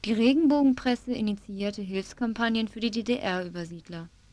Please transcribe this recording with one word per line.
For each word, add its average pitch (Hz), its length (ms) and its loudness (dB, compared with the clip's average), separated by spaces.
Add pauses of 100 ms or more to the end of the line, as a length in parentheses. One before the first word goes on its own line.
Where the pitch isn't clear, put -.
Die 208 60 -2
Regenbogenpresse 262 1000 4
initiierte 208 680 -4
Hilfskampagnen 226 840 -2
für 214 140 -10
die 233 100 0
D-D-R-Übersiedler. 175 1160 -4 (220)